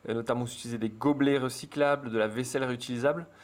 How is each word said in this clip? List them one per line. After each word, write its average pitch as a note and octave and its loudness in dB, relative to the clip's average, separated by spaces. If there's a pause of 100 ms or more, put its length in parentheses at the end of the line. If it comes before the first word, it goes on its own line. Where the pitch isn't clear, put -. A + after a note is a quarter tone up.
euh, A2 -2
notamment A#2+ -2
vous A#2+ -8
utilisez A#2 -8
des A2 -2
gobelets C#3 4
recyclables, C#3 0
de A2 0
la G#2+ 4
vaisselle B2+ -2
réutilisable. B2+ 0 (160)